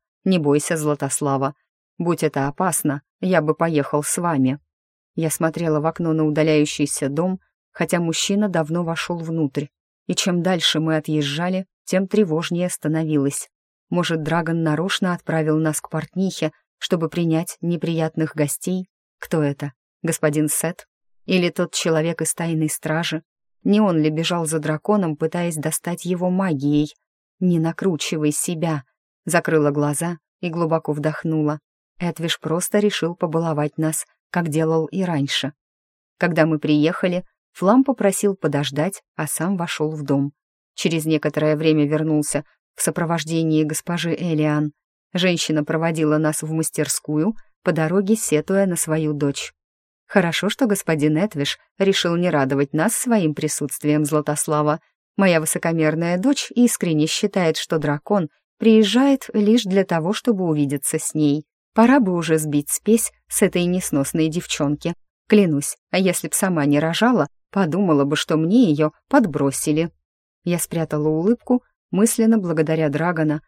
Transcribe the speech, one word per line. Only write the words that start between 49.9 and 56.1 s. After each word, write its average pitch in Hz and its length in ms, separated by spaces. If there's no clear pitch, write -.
«Хорошо, 180 420
что 254 180
господин 156 520
Этвиш 156 400
решил 190 400
не 175 140
радовать 139 420
нас 160 220
своим 196 400
присутствием, 151 680
Златослава. 151 760
Моя 175 240
высокомерная 165 800